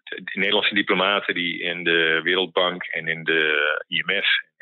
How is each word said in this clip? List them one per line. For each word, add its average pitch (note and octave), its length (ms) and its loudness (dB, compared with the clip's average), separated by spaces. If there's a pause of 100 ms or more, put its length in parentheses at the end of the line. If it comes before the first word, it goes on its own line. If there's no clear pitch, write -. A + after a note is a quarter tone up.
de - 300 -12
Nederlandse G2+ 400 0
diplomaten G2+ 600 2
die F2 280 -4
in F2 220 -4
de E2 400 4
Wereldbank F2+ 600 0
en E2 240 -8
in E2 160 -4
de D#2 640 2
I E2 180 -4
M F#2+ 160 -2
F, - 60 0 (340)